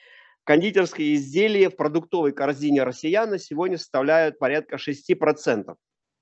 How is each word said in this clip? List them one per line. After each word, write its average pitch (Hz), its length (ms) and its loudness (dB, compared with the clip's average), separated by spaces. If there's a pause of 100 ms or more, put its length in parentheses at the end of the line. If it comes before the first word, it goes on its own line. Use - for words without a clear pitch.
(460)
кондитерские 165 680 2
изделия 185 540 2
в - 80 -8
продуктовой 156 560 -2
корзине 143 500 0
россиян 165 480 -2
на 185 80 -4
сегодня 170 380 -6
составляют 151 600 0
порядка 143 400 -2
шести 151 360 -4
процентов. 143 640 -2 (440)